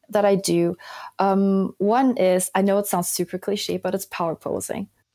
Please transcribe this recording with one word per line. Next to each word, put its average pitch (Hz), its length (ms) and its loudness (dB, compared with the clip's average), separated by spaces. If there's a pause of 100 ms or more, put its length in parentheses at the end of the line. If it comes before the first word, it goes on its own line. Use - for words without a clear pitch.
that 208 160 2
I 202 80 6
do. 170 440 0 (420)
Um, 196 580 2
one 240 400 2
is, 185 380 2
I 190 80 2
know 196 160 2
it 202 80 -2
sounds 180 200 -2
super - 300 -4
cliche, 190 400 -4
but 185 160 -6
it's 196 140 -4
power 165 280 -4
posing. - 540 -6 (260)